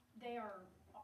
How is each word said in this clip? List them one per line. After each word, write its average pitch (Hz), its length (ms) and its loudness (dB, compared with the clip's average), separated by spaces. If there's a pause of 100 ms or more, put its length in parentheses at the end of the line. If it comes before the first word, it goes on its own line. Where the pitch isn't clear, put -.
(220)
they 240 160 4
are 208 240 2 (340)
o-, - 80 -6